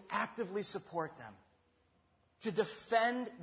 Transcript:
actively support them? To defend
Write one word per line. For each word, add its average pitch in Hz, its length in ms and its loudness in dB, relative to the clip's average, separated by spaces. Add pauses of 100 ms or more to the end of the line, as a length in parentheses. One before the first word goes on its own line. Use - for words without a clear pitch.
(100)
actively 208 540 -2
support 170 520 -4
them? 110 160 -12 (1080)
To 220 100 0
defend 233 800 2 (120)